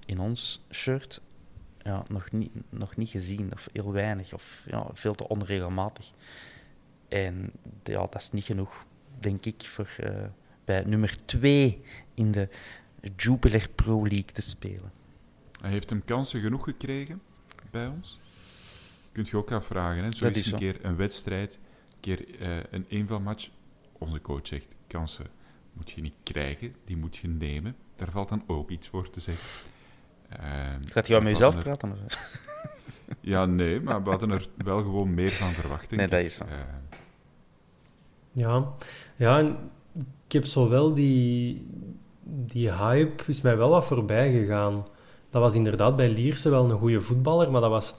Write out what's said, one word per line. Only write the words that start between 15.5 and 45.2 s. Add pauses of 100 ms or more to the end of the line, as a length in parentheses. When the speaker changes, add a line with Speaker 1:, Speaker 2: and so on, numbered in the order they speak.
Speaker 2:
Hij
heeft
hem
kansen
genoeg
gekregen (500)
bij
ons. (920)
Kunt
je
ook
afvragen,
hè?
Zo
Speaker 1:
Dat
Speaker 2:
is
Speaker 1:
is
Speaker 2:
een
Speaker 1:
zo.
Speaker 2:
keer
een
wedstrijd, (340)
een
keer,
eh, (140)
een
eenvalmatch. (500)
Onze
coach
zegt, (200)
kansen (460)
moet
je
niet
krijgen, (100)
die
moet
je
nemen. (200)
Daar
valt
dan
ook
iets
voor
te
zeggen. (840)
Ehm, (100)
Speaker 1:
Gaat
je
wel
Speaker 2:
we
Speaker 1:
met
jezelf
Speaker 2:
hadden
er
Speaker 1:
praten,
of? (400)
<laughs>
Speaker 2:
Ja,
nee,
maar
we
hadden
er (100)
wel
gewoon
meer
van
verwacht,
denk
Speaker 1:
Nee,
dat
Speaker 2:
ik.
Speaker 1:
is
zo.
Speaker 2:
Ehm. (1300)
Speaker 3:
Ja. (440)
Ja,
en (720)
ik
heb
zo
wel
die, (580)
die
hype
is
mij
wel
wat
voorbij
gegaan. (460)